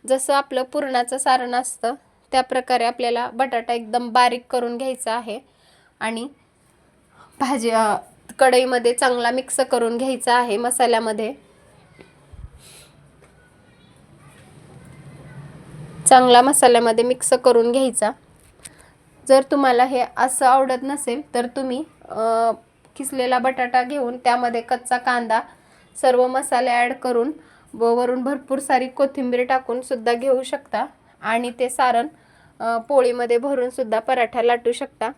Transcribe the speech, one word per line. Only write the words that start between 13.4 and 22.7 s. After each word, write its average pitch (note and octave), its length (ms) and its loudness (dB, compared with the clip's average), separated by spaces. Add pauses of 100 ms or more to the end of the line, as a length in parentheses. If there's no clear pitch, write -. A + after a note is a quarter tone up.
चांगला B3+ 360 8
मसाल्यामध्ये A#3+ 640 4
मिक्स B3+ 280 0
करून A#3+ 400 4
घ्यायचा. B3 380 -2 (1160)
जर C4+ 220 8
तुम्हाला C4 340 4
हे C4+ 200 0 (120)
असं C4 300 0
आवडत C4 360 4
नसेल C#4 520 -6
तर A#3+ 120 -2
तुम्ही, C4 380 -6 (240)
अ, A3+ 420 0 (460)